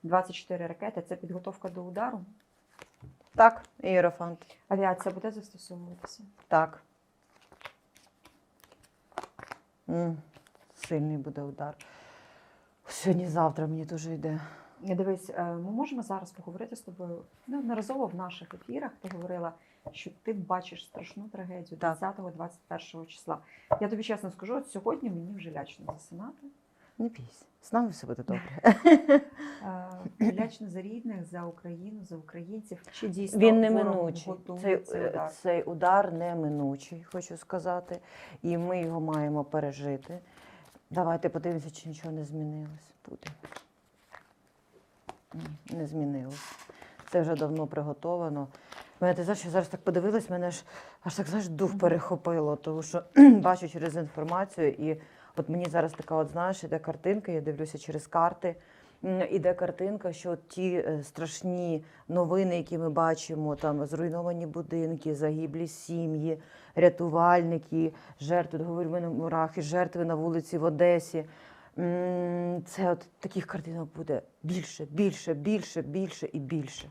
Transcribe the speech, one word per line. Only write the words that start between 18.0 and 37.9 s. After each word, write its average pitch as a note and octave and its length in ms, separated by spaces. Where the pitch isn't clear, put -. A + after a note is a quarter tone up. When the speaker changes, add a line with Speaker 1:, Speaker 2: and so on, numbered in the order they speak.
Speaker 1:
в F3 80
наших F3+ 400
ефірах C#4 360
ти F#3+ 100
говорила, F3 400
що - 180
ти A3+ 100
бачиш F#3 540
страшну G3+ 420
трагедію F3+ 500
Speaker 2:
Так. - 0
Speaker 1:
двадцятого, F3+ 520
двадцять E3 380
першого E3 380
числа. - 320
Я G#3 80
тобі A3 140
чесно G#3 280
скажу, G#3+ 260
от C#4 140
сьогодні A3+ 400
мені F3 260
вже E3 140
лячно D3 420
засинати. G#3 540
Speaker 2:
Не A#3 100
бійся, B2+ 360
з - 100
нами A#3 160
все - 180
буде B2 160
добре. F3+ 520
<laughs> - 100
Speaker 1:
Е, A3 120
лячно A3+ 260
за F3+ 140
рідних, G#3+ 440
за F3 180
Україну, F3 600
за E3+ 120
українців. F3 640
Чи - 160
дійсно G3 300
Speaker 2:
Він A3 160
Speaker 1:
ворог A3 160
Speaker 2:
неминучий. F#3+ 600
Speaker 1:
готує F3+ 280
Speaker 2:
Цей, F#3+ 180
Speaker 1:
цей - 240
Speaker 2:
е, - 80
Speaker 1:
удар? D#3+ 220
Speaker 2:
цей F3 300
удар F3+ 500
неминучий, D#3+ 1000
хочу F3 240
сказати. F3+ 640